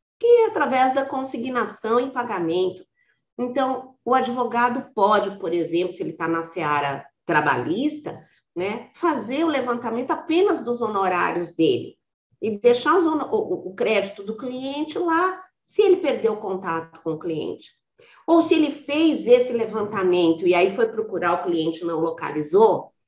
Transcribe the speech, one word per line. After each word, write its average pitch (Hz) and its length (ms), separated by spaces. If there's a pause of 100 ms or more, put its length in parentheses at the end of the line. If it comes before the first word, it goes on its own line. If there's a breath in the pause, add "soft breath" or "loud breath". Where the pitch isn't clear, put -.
(180)
que 466 80
é 466 200
através 262 460
da 269 120
consignação 247 920
em 269 120
pagamento. 185 720 (540)
Então, 254 560 (100)
o 240 80
advogado 240 800
pode, 202 460
por 175 160
exemplo, 170 400
se - 80
ele 156 100
tá 165 160
na 165 140
seara 147 640 (180)
trabalhista, 156 1000 (320 soft breath)
né, 202 380
fazer 277 520
o 330 40
levantamento 247 640
apenas 339 500
dos 240 220
honorários 180 680
dele 139 440 (460)
e 208 160
deixar 247 400
os 330 80
hono-, 311 240
o, 220 60
o, - 340
o - 40
crédito 202 480
do 220 140
cliente 269 640
lá, 349 440 (220)
se - 160
ele 381 180
perdeu 226 360
o - 60
contato 185 600
com 160 100
o 156 60
cliente. 160 520 (560 soft breath)
Ou 330 160
se 320 120
ele 302 180
fez 294 540
esse 247 260
levantamento 190 960
e 175 60
aí 185 220
foi 226 140
procurar 180 460
o 175 100
cliente 165 380
e 175 40
não 165 140
localizou, 160 920 (160)